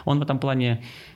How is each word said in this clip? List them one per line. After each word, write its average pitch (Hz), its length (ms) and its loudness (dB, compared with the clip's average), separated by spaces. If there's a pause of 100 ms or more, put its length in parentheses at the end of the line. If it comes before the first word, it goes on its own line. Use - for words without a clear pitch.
он 143 140 4
в 147 40 0
этом 143 160 0
плане 127 440 2 (340)